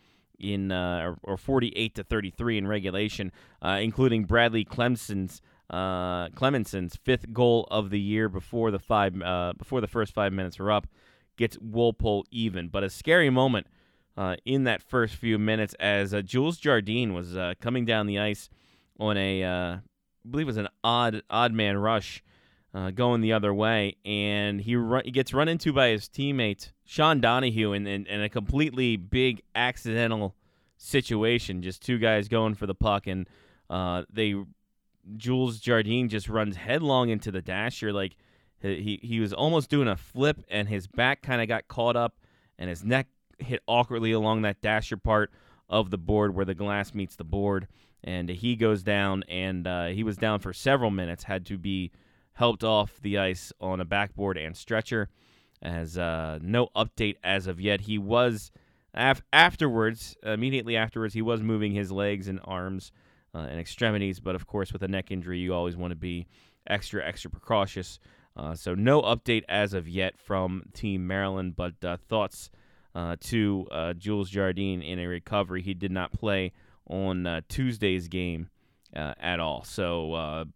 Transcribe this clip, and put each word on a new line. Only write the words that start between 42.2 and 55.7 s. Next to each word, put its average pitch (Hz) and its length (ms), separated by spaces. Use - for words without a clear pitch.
and 90 100
his 85 160
neck 127 220
hit 123 280
awkwardly 117 440
along 110 320
that 101 180
dasher 107 360
part 107 340
of 95 200
the 98 80
board 104 360
where 95 100
the 92 100
glass 101 380
meets 98 240
the 85 80
board, 98 420
and 87 240
he 107 280
goes 107 260
down, 98 440
and, 90 400
uh, 87 200
he 98 180
was 107 140
down 107 200
for 92 140
several 131 380
minutes, 90 340
had 92 220
to 98 100
be 95 340
helped 117 280
off 107 400
the 101 160
ice 92 420
on 92 200
a 90 40
backboard 101 540
and 78 180
stretcher, 110 520
as, 85 380